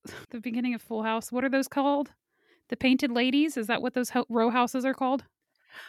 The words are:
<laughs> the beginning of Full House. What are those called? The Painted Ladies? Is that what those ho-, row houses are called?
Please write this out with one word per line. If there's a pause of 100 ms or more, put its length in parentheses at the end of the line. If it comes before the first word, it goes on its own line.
(140)
<laughs>
the
beginning
of
Full
House.
What
are
those
called? (580)
The
Painted
Ladies?
Is
that
what
those
ho-,
row
houses
are
called? (640)